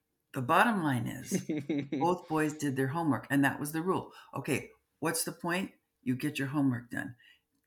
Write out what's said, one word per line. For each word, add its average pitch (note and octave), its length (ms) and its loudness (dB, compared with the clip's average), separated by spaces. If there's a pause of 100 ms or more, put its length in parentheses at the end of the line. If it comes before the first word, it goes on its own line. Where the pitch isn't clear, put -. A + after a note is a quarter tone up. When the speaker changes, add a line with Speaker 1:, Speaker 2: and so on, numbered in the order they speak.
(340)
Speaker 1:
The C3 80 -2
bottom F#3+ 420 4
line C3 240 0
is, - 420 -4
Speaker 2:
<laughs> D3 500 -4
Speaker 1:
both E3+ 280 0
boys D#3 260 0
did D3 220 -2
their C3+ 120 2
homework, C3+ 420 0
and C#3 140 4
that C3+ 160 2
was D3+ 120 -6
the D#3+ 100 -2
rule. F3 320 -2 (200)
Okay, C3 380 -2 (280)
what's E3+ 240 -2
the F#3 80 -6
point? F3+ 400 -4 (320)
You B2+ 120 0
get D3 240 -2
your C#3 100 -2
homework C3+ 420 2
done. - 240 -6 (520)